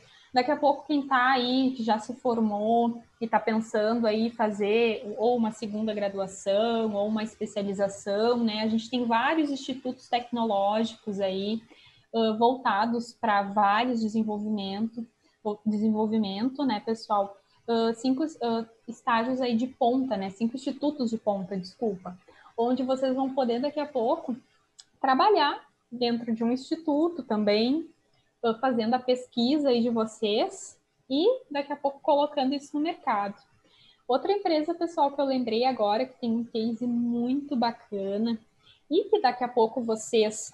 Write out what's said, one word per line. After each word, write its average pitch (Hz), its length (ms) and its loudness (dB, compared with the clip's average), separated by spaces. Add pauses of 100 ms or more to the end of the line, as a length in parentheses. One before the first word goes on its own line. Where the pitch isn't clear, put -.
(340)
daqui 254 180 2
a 285 60 2
pouco 285 300 2
quem 285 200 0
tá 254 240 4
aí, 254 440 2
que 226 80 -4
já 220 160 2
se 240 160 -10
formou 233 840 0 (180)
e 233 80 -4
tá 220 120 2
pensando 220 640 0
aí 220 240 2
fazer 208 880 0
ou 240 180 2
uma 220 160 0
segunda 214 420 -4
graduação 202 1000 0
ou 202 140 0
uma 220 160 -2
especialização, 202 1120 -2
né? 214 260 0
A 220 40 0
gente 220 220 -2
tem 247 160 0
vários 285 440 2
institutos 262 580 -8
tecnológicos 220 1120 0
aí, 196 420 -2 (520)
ah, 220 240 2
voltados 233 760 2
pra 202 300 2
vários 214 580 2
desenvolvimento, 214 1080 -4 (360)
o 208 220 -4
desenvolvimento, 214 1000 0
né, 214 200 0
pessoal? 208 520 -2 (300)
Ah, 226 280 2
cinco, 262 280 0 (200)
ah, 233 220 -2 (220)
estágios 247 540 0
aí 247 140 0
de 247 120 0
ponta, 254 500 0
né? 190 140 -4
Cinco 226 240 -4
institutos 277 560 -4
de 226 60 -4
ponta, 196 380 -4
desculpa, 185 600 -6 (400)
onde 254 260 0
vocês 262 320 0
vão 269 180 -2
poder 240 260 0
daqui 294 200 -2
a 285 60 -4
pouco 262 500 -2 (640)
trabalhar 311 600 4 (320)
dentro 240 420 -2
de 226 100 -2
um 233 80 2
instituto 311 720 -2
também, 220 640 2 (560)
ah, 226 120 2
fazendo 240 400 0
a 254 40 0
pesquisa 254 680 0
aí 240 120 4
de 240 80 2
vocês 226 920 -2 (300)
e 392 320 2 (100)
daqui 285 200 -4
a 285 60 -4
pouco 277 240 -4
colocando 285 540 2
isso 285 200 -10
no 294 80 0
mercado. 220 520 -2 (720)
Outra 269 240 0
empresa, 339 420 0
pessoal, 330 380 0
que 294 100 -4
eu 277 40 2
lembrei 247 380 0
agora, 240 420 0
que - 140 -20
tem 233 120 -2
um 233 120 0
case 226 440 -4
muito 240 680 -2
bacana 220 840 -2 (500)
e 320 160 2
que 415 160 2
daqui 240 220 2
a 240 40 -2
pouco 233 340 2
vocês 220 720 0